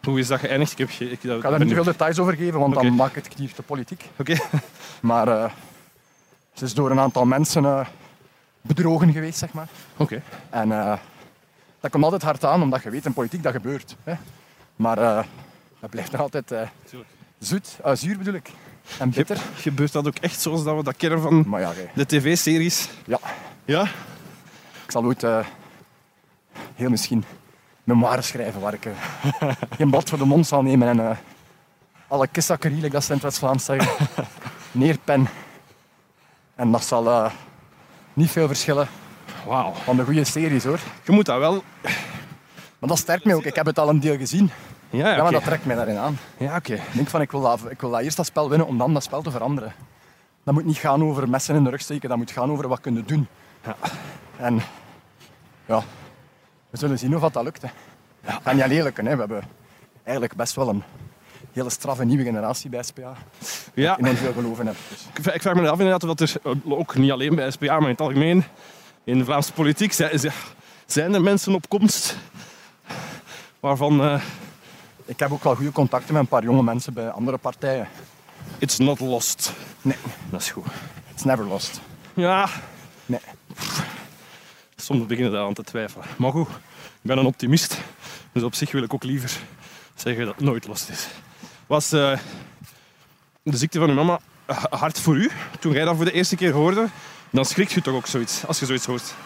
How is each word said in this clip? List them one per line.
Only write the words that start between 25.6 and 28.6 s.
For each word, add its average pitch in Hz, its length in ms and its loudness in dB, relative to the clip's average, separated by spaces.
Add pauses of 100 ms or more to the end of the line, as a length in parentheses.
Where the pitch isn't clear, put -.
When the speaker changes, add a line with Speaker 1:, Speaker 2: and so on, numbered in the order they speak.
Speaker 2:
heel 127 140 -2
misschien 117 340 0 (600)
memoires 120 440 4
schrijven 107 340 -6